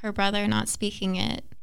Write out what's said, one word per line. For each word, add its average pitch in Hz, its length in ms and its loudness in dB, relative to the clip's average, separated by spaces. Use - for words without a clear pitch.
her 214 100 -2
brother 202 360 2
not 214 200 2
speaking 190 480 -2
it, - 300 0